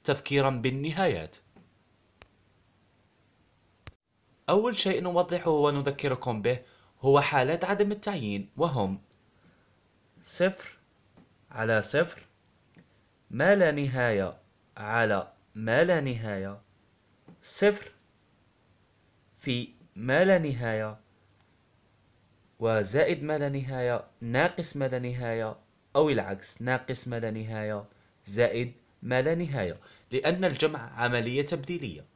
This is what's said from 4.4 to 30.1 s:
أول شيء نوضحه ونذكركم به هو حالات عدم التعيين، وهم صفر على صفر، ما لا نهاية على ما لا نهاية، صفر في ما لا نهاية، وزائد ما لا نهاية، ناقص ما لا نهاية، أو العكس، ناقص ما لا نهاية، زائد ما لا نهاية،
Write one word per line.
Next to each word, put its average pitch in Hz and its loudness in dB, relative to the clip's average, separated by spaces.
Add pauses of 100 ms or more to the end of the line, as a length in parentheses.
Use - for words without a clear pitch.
أول 208 2
شيء 190 0
نوضحه 175 0
ونذكركم 139 0
به 120 0 (420)
هو 139 6
حالات 139 2
عدم 202 2
التعيين، 120 -4
وهم 120 0 (1200)
صفر - -4 (760)
على 113 0
صفر، 160 -2 (1120)
ما 160 4
لا 180 6
نهاية 123 0 (400)
على 107 0 (220)
ما 113 2
لا 175 2
نهاية، 104 -6 (840)
صفر - 0 (1500)
في 123 -4 (260)
ما 127 2
لا 190 6
نهاية، 113 -2 (1600)
وزائد 113 2
ما 151 -2
لا 143 -2
نهاية، 127 -2 (180)
ناقص 139 0
ما 135 0
لا 127 -4
نهاية، 120 -4 (400)
أو 151 6
العكس، 98 -4
ناقص 127 -4
ما 120 -6
لا 113 -4
نهاية، 107 -6 (400)
زائد 120 0 (300)
ما 127 0
لا 156 2
نهاية، 135 -2 (340)